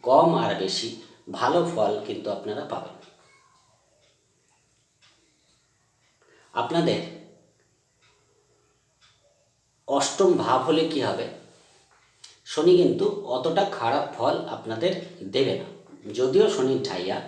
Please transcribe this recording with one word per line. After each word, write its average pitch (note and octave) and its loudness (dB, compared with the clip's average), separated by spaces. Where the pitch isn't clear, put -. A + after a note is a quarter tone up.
কম D3+ 8
আর G2+ -2
বেশি F#2+ -4
ভালো C#3 2
ফল G#2+ 0
কিন্তু G#2 -8
আপনারা G#2+ -8
পাবেন। - -12
আপনাদের D3+ 0
অষ্টম C#3+ 2
ভাব B2+ 2
হলে D#3+ 4
কি C#3+ -2
হবে? F#2+ -2
শনি E3+ 6
কিন্তু F3+ 2
অতটা E3 0
খারাপ C3 0
ফল C#3+ 0
আপনাদের A2+ -4
দেবে C3+ 2
না। - -12
যদিও F#3+ 4
শনির C3+ 2
ঢাইয়া F#2 -6